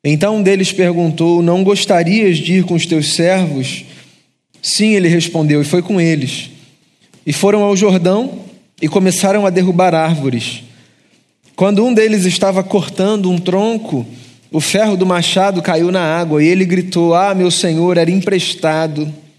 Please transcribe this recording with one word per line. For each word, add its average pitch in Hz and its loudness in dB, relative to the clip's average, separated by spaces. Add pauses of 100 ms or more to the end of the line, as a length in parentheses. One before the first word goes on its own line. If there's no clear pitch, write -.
Então 156 0
um 214 0
deles 190 2
perguntou: 170 0
"Não 175 2
gostarias 190 2
de 165 -2
ir 185 2
com 185 -2
os 165 -2
teus 151 -2
servos?" 170 -2 (760)
"Sim," 214 0
ele 185 2
respondeu, 156 0
e 143 0
foi 175 0
com 185 -2
eles. 160 -2 (760)
E 151 -4
foram 208 2
ao 202 2
Jordão 190 0 (360)
e 160 -2
começaram 196 0
a 190 2
derrubar 180 2
árvores. 147 -2 (920)
Quando 202 2
um 254 0
deles 214 2
estava 190 0
cortando 190 -2
um 180 0
tronco, 180 -2 (420)
o 156 -2
ferro 202 0
do 185 0
machado 185 0
caiu 170 0
na 180 -2
água 160 0
e 156 4
ele 185 2
gritou: 180 0
"Ah, 190 2
meu 180 0
senhor, 170 0
era 165 2
emprestado." 160 -2 (260)